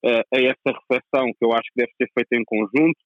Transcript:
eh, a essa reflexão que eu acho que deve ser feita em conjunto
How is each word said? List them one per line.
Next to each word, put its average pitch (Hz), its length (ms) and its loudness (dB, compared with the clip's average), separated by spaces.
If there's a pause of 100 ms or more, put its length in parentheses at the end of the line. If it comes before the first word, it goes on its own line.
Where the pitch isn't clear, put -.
eh, 117 180 2 (100)
a 127 40 2
essa 131 420 0
reflexão 127 520 -2
que 110 140 -2
eu 113 60 4
acho 113 220 -2
que - 40 -6
deve 120 200 -2
ser 123 160 -2
feita - 220 -2
em 117 100 0
conjunto 123 600 0